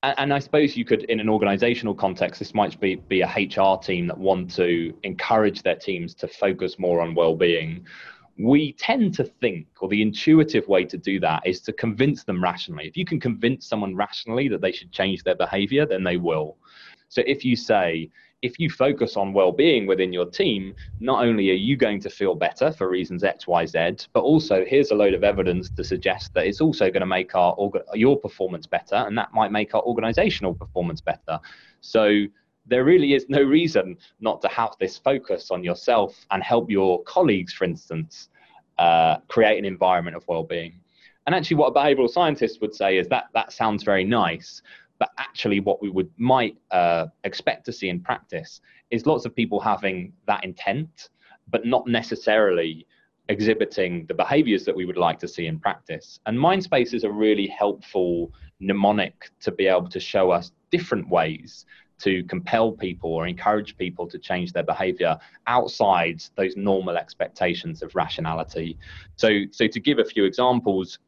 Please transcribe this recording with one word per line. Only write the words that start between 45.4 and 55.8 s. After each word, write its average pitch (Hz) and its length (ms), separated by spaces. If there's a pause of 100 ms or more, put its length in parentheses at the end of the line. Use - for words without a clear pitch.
what - 240
we 101 80
would, 92 180 (100)
might, 123 380 (140)
uh, 85 360 (180)
expect - 420
to 120 60
see - 160
in 90 100
practice - 640 (320)
is 117 140
lots 151 200
of 113 80
people 120 240
having 98 540 (140)
that 104 180
intent, 104 640 (420)
but 117 160
not 123 220
necessarily 104 960 (420)
exhibiting 98 800
the 85 80
behaviors 104 500
that 90 120
we 92 80
would 90 120
like 85 220
to - 80
see 85 200
in 80 120
practice. - 680